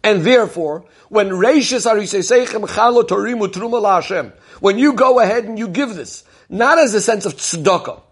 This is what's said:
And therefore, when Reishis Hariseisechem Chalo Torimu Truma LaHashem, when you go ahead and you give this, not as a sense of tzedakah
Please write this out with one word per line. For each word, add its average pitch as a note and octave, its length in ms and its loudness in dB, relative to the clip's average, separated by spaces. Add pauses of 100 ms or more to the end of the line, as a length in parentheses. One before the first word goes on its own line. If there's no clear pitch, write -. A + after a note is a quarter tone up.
And G3+ 200 2
therefore, F3 640 0 (240)
when G#3 180 0
Reishis A#3 560 2
Hariseisechem G#3+ 800 0
Chalo A#3+ 360 2
Torimu G#3+ 460 -2
Truma A3+ 340 -4
LaHashem, F3+ 500 -2 (280)
when G3 180 2
you C#4 160 2
go B3+ 260 4
ahead A3 240 2
and G#3+ 140 -10
you A3 100 -6
give A3+ 260 -4
this, C3 300 -16 (240)
not B3+ 300 2
as B3 160 2
a G3 80 0
sense G#3 240 -2
of D#3 80 -6
tzedakah E3 680 -4 (120)